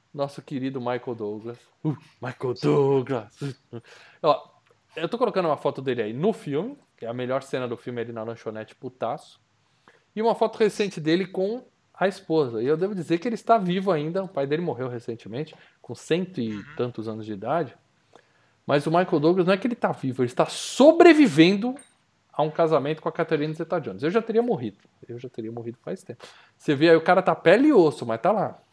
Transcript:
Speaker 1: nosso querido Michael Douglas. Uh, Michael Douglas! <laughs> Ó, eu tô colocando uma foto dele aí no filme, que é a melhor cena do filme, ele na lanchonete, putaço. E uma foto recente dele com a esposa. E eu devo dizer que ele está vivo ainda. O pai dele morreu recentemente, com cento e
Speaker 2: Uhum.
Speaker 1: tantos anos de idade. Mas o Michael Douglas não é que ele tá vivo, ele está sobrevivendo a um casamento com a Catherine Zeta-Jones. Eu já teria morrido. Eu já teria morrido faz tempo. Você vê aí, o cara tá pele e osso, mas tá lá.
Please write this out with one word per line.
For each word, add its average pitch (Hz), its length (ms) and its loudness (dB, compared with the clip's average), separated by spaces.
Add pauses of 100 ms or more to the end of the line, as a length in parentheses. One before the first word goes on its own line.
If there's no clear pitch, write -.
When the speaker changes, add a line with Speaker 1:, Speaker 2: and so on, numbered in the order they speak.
(140)
Speaker 1:
nosso 139 280 -8
querido 135 400 -6
Michael 123 340 -6
Douglas. 110 420 -10 (260)
Uh, 156 120 -2 (260)
Michael 127 400 -6
Douglas! 135 800 0
<laughs> - 840 -16
Ó, - 340 0 (420)
eu 170 80 -4
tô 233 80 -6
colocando 190 300 -2
uma 147 100 0
foto 139 240 -4
dele 127 200 -2
aí 107 120 -4
no 170 200 0
filme, 180 440 -6 (200)
que - 80 -14
é 113 40 -8
a 117 40 -6
melhor 127 300 -4
cena 127 240 -6
do 117 100 -8
filme, 120 240 -8
ele 117 100 -8
na 113 120 -8
lanchonete, 110 520 -12
putaço. - 640 -10 (760)
E 208 60 -4
uma 220 140 2
foto 220 220 0
recente 202 420 0
dele 165 280 0
com 208 360 -6 (300)
a 180 140 -2
esposa. 151 540 -2
E 120 60 -2
eu 156 100 2
devo 196 180 -2
dizer 165 240 -2
que - 80 -6
ele 233 80 -4
está 226 220 2
vivo 190 340 -2
ainda. 165 320 -2
O 185 40 -10
pai 143 200 -4
dele 151 140 -2
morreu 131 260 -6
recentemente, 120 680 -10 (280)
com - 140 -14
cento 180 460 -4
e 110 160 -4
Speaker 2:
Uhum. 98 60 -12 (140)
Speaker 1:
tantos 120 300 -6
anos 110 180 -10
de 107 80 -8
idade. 123 420 -4 (920)
Mas 147 220 0
o 160 40 -2
Michael 175 280 2
Douglas 175 280 4
não 185 60 4
é 202 40 0
que 190 100 -4
ele 240 80 -4
tá 185 160 -2
vivo, 131 300 -4
ele 123 80 0
está - 160 0 (540)
sobrevivendo 233 760 6 (560)
a - 100 -2
um 156 100 0
casamento 156 500 0
com - 80 -4
a - 20 -6
Catherine 156 420 -2
Zeta-Jones. 147 500 -6
Eu 156 80 0
já 220 100 2
teria 220 200 0
morrido. 156 360 -4 (300)
Eu 120 120 -12
já 127 100 -14
teria 113 220 -10
morrido 117 320 -12
faz 180 200 -10
tempo. - 220 -18 (320)
Você - 180 -2
vê 151 140 4
aí, 165 60 8
o 160 60 4
cara 185 200 2
tá 180 140 0
pele 214 320 6
e 302 60 6
osso, 160 320 4
mas 117 160 -4
tá 175 100 2
lá. 151 260 -2 (160)